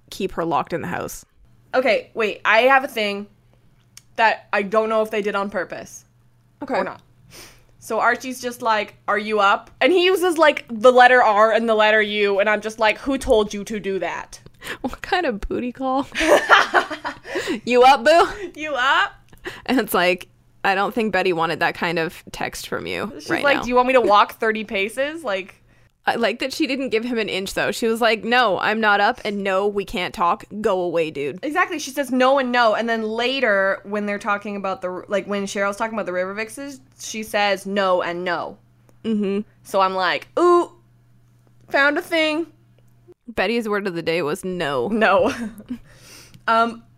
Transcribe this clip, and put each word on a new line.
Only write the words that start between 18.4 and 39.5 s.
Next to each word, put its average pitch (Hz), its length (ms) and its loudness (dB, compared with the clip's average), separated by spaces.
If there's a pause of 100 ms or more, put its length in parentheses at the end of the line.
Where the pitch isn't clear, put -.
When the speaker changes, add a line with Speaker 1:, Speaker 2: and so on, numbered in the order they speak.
Speaker 2:
"You 302 200 -8
up?" 294 380 0 (520)
Speaker 1:
And 254 140 0
it's 214 140 -2
like, 180 340 2 (360)
I 190 120 2
don't 196 180 -2
think 220 200 -2
Betty 185 200 2
wanted 160 260 -2
that 160 160 0
kind 170 240 -2
of 165 320 -6
text - 360 -10
from - 200 -8
you 92 280 -6
Speaker 2:
She's - 140 -12
Speaker 1:
right - 140 -2
Speaker 2:
like, 285 140 2
Speaker 1:
now. - 60 -4
Speaker 2:
"Do 233 60 -8
you 247 60 0
want 247 120 4
me 262 60 0
to 254 80 6
walk 208 380 4
thirty 220 240 -2
paces?" 247 600 -6
Like, 190 380 -8 (440)
Speaker 1:
I - 100 0
like 233 240 -2
that 262 140 -4
she 311 140 -2
didn't 254 220 -4
give 220 140 -2
him 240 140 -4
an 208 120 -4
inch, 190 240 -4
though. 147 180 -2
She 226 160 -2
was 226 140 0
like, 220 220 2
"No, 233 360 2
I'm 214 200 0
not 208 220 4
up, 226 240 2
and 202 180 -4
no, 196 240 0
we 202 180 -2
can't 180 280 -6
talk. 196 320 0 (160)
Go 196 200 0
away, 165 300 0
dude." 147 320 -6
Speaker 2:
Exactly. 349 360 -2
She 277 120 -10
says, 262 200 -4
"No 262 280 4
and 247 120 -2
no." 240 240 4
And 233 140 -2
then 226 140 -2
later, 220 800 0
when 208 220 -4
they're 202 140 -4
talking 202 360 -4
about 190 260 -6
the, 180 260 -8
like, 196 200 -2
when 202 180 -4
Cheryl's 202 320 -4
talking 226 180 -4
about 196 100 -4
the 180 80 -6
River 185 200 -4
Vixens, 254 460 -10 (200)
she 220 240 -10
says 202 420 -2
no 190 360 2
and 175 220 -6
no. 175 340 -4 (460)
Speaker 1:
Mm-hmm. 208 380 -2 (220)